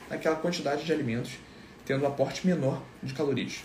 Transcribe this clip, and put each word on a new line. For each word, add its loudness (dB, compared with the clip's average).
aquela 2
quantidade 0
de 2
alimentos 0
tendo 2
um 6
aporte 0
menor 2
de -4
calorias. 0